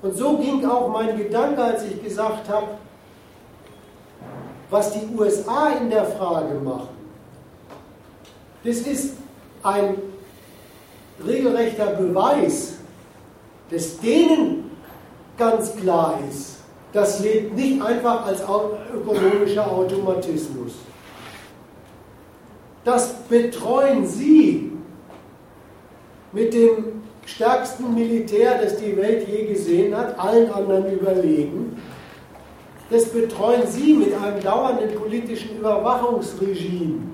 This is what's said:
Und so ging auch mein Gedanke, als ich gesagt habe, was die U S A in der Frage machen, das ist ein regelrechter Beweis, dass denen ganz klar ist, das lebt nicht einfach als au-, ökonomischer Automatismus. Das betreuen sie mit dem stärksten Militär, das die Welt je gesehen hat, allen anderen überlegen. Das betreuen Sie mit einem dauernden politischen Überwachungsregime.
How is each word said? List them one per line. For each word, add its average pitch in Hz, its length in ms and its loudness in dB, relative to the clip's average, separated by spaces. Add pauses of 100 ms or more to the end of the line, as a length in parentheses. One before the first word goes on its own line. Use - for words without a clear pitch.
Und 190 120 -4
so 294 220 0
ging 269 280 0
auch 247 240 2
mein 220 280 -2
Gedanke, 240 460 0
als 226 200 0
ich 196 200 -8
gesagt 214 440 -4
habe, 208 200 -2 (2000)
was 208 220 2
die 214 80 -6 (140)
U 214 80 2
S 196 240 0
A 285 220 0 (120)
in 226 80 -2
der 214 160 2
Frage 160 500 -4
machen, 135 340 -8 (1700)
das 233 140 -2
ist 277 360 -4 (500)
ein 196 320 2 (1300)
regelrechter 233 600 0
Beweis, 190 880 0 (960)
dass - 280 -6
denen 311 680 4 (680)
ganz 226 380 0
klar 165 440 0 (100)
ist, - 280 -12 (360)
das 202 260 2
lebt 214 360 0
nicht 269 260 0
einfach 240 460 0
als 190 200 -4
au-, 208 300 -2 (160)
ökonomischer 202 760 2
Automatismus. 175 1040 -4 (2000)
Das 240 280 2 (140)
betreuen 240 800 2
sie - 640 6 (1600)
mit 226 220 0
dem 226 480 4 (240)
stärksten 247 680 0
Militär, 233 680 2
das - 160 0
die 202 180 -4
Welt 214 320 0
je 208 200 -4
gesehen 190 500 2
hat, 233 200 -4
allen 226 340 4
anderen 196 420 0
überlegen. 175 840 0 (1120)
Das 226 200 4
betreuen 233 580 0
Sie 302 260 4
mit 202 220 4
einem 202 260 -4
dauernden 214 580 0
politischen 214 600 -6
Überwachungsregime. 196 1400 -2 (120)